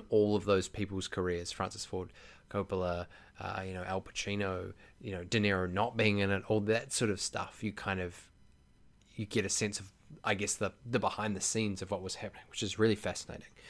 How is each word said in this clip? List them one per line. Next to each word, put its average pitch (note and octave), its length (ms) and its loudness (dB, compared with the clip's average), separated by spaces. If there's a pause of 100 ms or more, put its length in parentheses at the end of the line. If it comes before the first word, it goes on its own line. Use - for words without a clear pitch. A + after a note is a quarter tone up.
all G#2+ 280 6
of F2+ 80 0
those F#2+ 240 4
people's F#2+ 400 -4
careers, F2+ 440 -2
Francis - 320 -4
Ford F#2 260 -6 (380)
Coppola, F2+ 580 -2 (320)
uh, G2 280 -6
you F#2 80 -6
know, F2+ 100 -6
Al F#2+ 160 -2
Pacino, F#2+ 720 -2 (280)
you A2 120 -6
know, F2 120 -4
De G#2 140 2
Niro F#2+ 320 4
not G2+ 260 2
being G#2+ 240 6
in G2 100 4
it, F#2+ 180 2
all A2 140 4
that A2+ 300 0
sort A2+ 180 2
of F#2 100 -2
stuff, - 420 -6
you G#2+ 100 -4
kind F#2+ 280 -2
of, F2+ 300 -8 (840)
you A2 120 -4
get G#2+ 180 0
a G2 60 -4
sense G#2 280 0
of, - 140 -12 (320)
I A2 100 2
guess, G2 200 -2
the, G2 180 -2 (140)
the A#2+ 120 0
behind G#2 380 0
the F#2 60 -4
scenes G#2 400 0
of F#2 80 -10
what F#2+ 100 -2
was F#2 140 -6
happening, - 340 -10
which - 140 -6
is G2+ 160 -4
really A2 160 6
fascinating. - 540 -6 (220)